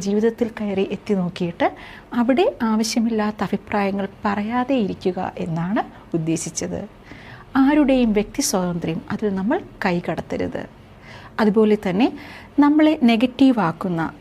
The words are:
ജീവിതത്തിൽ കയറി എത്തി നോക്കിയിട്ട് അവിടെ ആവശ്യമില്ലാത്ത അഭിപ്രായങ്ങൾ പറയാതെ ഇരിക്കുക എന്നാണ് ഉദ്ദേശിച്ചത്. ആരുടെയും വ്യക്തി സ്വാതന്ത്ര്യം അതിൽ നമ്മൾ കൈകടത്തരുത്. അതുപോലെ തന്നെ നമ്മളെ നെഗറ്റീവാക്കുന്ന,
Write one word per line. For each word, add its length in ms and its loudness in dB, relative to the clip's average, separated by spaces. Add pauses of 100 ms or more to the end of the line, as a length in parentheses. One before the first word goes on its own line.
ജീവിതത്തിൽ 440 0 (100)
കയറി 260 -2 (100)
എത്തി 240 -4
നോക്കിയിട്ട് 480 -2 (540)
അവിടെ 260 4 (240)
ആവശ്യമില്ലാത്ത 800 0
അഭിപ്രായങ്ങൾ 580 -2 (180)
പറയാതെ 600 -2
ഇരിക്കുക 480 -4 (140)
എന്നാണ് 360 -2 (360)
ഉദ്ദേശിച്ചത്. 600 -4 (840)
ആരുടെയും 540 4
വ്യക്തി 320 -2
സ്വാതന്ത്ര്യം 520 -2 (100)
അതിൽ 160 -2 (120)
നമ്മൾ 200 0 (240)
കൈകടത്തരുത്. 800 -4 (800)
അതുപോലെ 420 4
തന്നെ 240 2 (560)
നമ്മളെ 320 6 (140)
നെഗറ്റീവാക്കുന്ന, 920 2 (180)